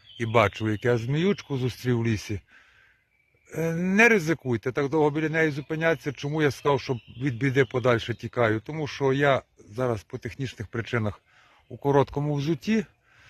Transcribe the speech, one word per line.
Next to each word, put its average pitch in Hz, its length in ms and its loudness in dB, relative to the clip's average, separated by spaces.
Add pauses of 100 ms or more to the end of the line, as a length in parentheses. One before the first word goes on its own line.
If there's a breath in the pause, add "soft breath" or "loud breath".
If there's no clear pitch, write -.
(200 soft breath)
і 117 60 -4
бачив, 110 440 2
як 107 160 -4
я 120 120 2
зміючку 143 600 -2
зустрів 123 420 -2
в 117 60 -2
лісі, 107 360 -2 (1120 soft breath)
е, 165 180 -2
не 190 360 4
ризикуйте 151 640 0
так 143 180 -2
довго 151 220 2
біля 156 180 -2
неї 160 220 2
зупинятися. 156 600 -2
Чому 147 300 -4
я 147 100 4
сказав, 135 300 0
що - 120 -4
від 123 440 -6
біди 131 280 2
подальше 120 480 0
тікаю? 113 460 0
Тому 151 280 -8
що 135 260 0
я 139 280 2 (160)
зараз 117 460 -4
по - 140 -12
технічних 117 500 -10
причинах 110 540 -4 (480 soft breath)
у 120 80 -16
короткому 139 560 0
взутті. 165 520 -2 (440 soft breath)